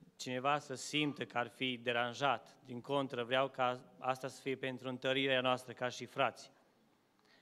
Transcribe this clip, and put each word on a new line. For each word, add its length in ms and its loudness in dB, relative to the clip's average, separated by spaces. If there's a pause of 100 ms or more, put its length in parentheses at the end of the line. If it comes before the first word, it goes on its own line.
(160)
cineva 420 0
să 160 -8
simtă 500 0
că 140 -4
ar 100 0
fi 280 -2
deranjat. 880 0
Din 160 -8
contră, 440 0
vreau 240 4
ca 320 0 (180)
asta 300 -2
să 120 -14
fie 160 -2
pentru 320 -6
întărirea 520 2
noastră 320 2
ca 160 -2
și 160 -8
frați. 480 0 (880)